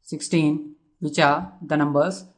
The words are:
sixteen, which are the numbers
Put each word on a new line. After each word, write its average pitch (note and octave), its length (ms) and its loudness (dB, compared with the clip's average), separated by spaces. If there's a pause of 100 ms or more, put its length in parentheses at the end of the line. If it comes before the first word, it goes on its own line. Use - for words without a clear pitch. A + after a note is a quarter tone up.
sixteen, D#3 760 -2 (240)
which D3+ 180 -6
are D3+ 420 2
the D3+ 160 -4
numbers D3 480 0 (140)